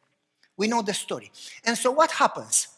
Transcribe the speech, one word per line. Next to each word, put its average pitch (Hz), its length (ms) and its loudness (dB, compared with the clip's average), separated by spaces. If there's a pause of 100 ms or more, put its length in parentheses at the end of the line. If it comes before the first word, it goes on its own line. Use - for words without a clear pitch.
(560)
We 208 120 0
know 233 140 0
the 202 120 -4
story. 123 380 -8 (320)
And 233 140 0
so 254 140 2
what 311 200 4
happens? - 560 0 (100)